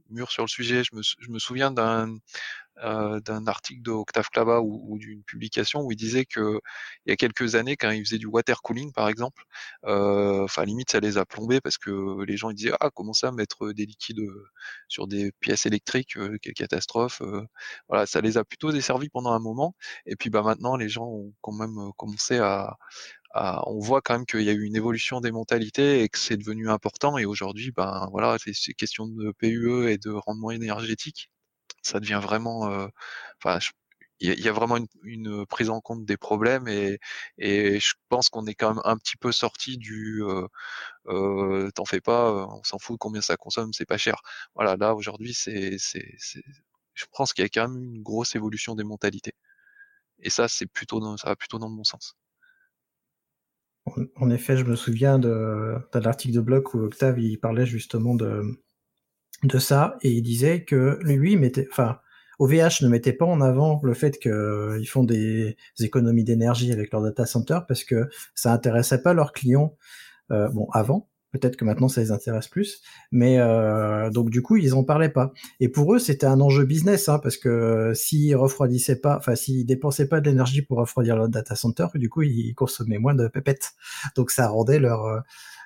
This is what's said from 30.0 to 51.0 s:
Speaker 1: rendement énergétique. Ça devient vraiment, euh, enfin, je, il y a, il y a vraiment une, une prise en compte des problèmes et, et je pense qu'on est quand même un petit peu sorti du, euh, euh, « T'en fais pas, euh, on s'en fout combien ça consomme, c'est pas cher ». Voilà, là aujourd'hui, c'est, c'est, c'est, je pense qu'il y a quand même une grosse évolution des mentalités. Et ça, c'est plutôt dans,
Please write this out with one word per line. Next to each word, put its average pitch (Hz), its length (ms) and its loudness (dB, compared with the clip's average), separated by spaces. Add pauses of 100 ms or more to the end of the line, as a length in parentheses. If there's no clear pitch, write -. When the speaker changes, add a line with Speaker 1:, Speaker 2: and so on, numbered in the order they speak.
Speaker 1:
rendement 110 400 -6
énergétique. 113 800 -8 (520)
Ça - 180 -4
devient 104 200 -4
vraiment, 110 480 -4
euh, 98 200 -6 (520)
enfin, 87 200 -2
je, - 100 -4 (480)
il 90 100 -2
y - 40 2
a, - 20 0
il - 60 -6
y 113 80 0
a 107 40 2
vraiment 120 240 0
une, 117 120 -4 (160)
une 107 420 -10
prise 113 240 -4
en 110 100 -6
compte 113 240 -12
des 104 120 -2
problèmes 120 500 0
et, 101 320 -2 (400)
et 101 400 2
je - 140 0 (160)
pense 123 200 2
qu'on 110 180 -4
est 107 80 -10
quand 110 160 0
même 110 140 -4
un 113 120 2
petit - 200 -6
peu 123 140 -2
sorti 123 460 -4
du, 107 480 -8
euh, 95 240 -4 (580)
euh, « 98 680 0
T'en 95 80 -6
fais 95 160 -2
pas, 117 300 2
euh, 98 200 -2
on 104 140 -16
s'en 98 140 -6
fout 117 200 -10
combien 107 220 -8
ça - 160 -2
consomme, 110 360 -6
c'est - 140 -8
pas - 120 -2
cher ». - 220 -2 (360)
Voilà, 98 200 2
là 107 200 2
aujourd'hui, 107 360 -10
c'est, 98 460 -4
c'est, - 400 -8
c'est, - 240 -14 (520)
je - 180 -12
pense 135 200 -2
qu'il - 120 0
y - 20 2
a - 40 -6
quand 117 180 0
même 127 120 -10
une 120 220 -12
grosse 110 320 -4
évolution 107 400 -6
des 107 100 -6
mentalités. 104 500 -6 (840)
Et - 120 -8
ça, 117 180 2
c'est - 180 -4
plutôt - 320 -8
dans, 107 200 -6